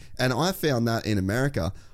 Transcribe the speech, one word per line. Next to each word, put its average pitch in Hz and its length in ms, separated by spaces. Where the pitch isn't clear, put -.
And 127 120
I 147 200
found 131 360
that 113 200
in 104 100
America, 101 560